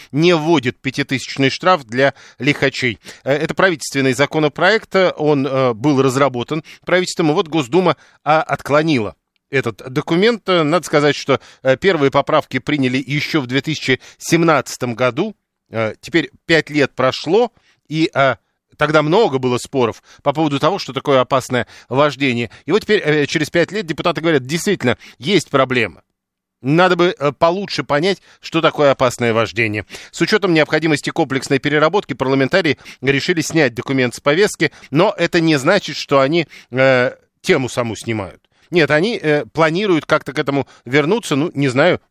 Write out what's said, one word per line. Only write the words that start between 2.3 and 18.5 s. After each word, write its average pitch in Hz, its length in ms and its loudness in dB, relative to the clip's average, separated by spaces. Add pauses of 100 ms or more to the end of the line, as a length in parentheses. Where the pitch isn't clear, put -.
лихачей. 131 600 -2 (240)
Э, 127 80 0
это 151 200 -2
правительственный 139 600 -2
законопроект, 151 840 0 (220)
он, 147 280 0
э, 131 280 0
был 131 280 0
разработан 135 600 0 (240)
правительством, 175 460 0
и - 20 2
вот 170 140 -2
Госдума, 156 480 0 (260)
а, 156 200 2
отклонила 143 760 -2 (340)
этот 120 280 -4 (140)
документ. 185 560 -2
Э, 180 140 2
надо 151 240 -2
сказать, 147 300 2
что, - 240 -2 (240)
э, 131 120 2
первые 151 360 2
поправки 143 480 0
приняли 131 440 -2
еще 147 360 -2
в 127 80 -6
две 131 120 0
тысячи 139 400 -2 (180)
семнадцатом 151 760 0
году. 127 400 -2 (340)
Э, 110 320 -4
теперь - 300 -4 (160)
пять 156 240 0
лет 143 240 0
прошло, 160 560 0 (380)
и, 156 260 -2
э, 135 220 2 (400)